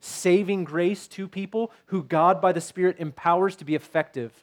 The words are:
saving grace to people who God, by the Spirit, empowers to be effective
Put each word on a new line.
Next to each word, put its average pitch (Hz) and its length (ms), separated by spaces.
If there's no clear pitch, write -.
saving 190 640
grace 175 440
to 190 200
people 196 420
who 190 160
God, 170 380
by 185 120
the 165 100
Spirit, 180 360
empowers 170 580
to 151 100
be 151 80
effective 143 580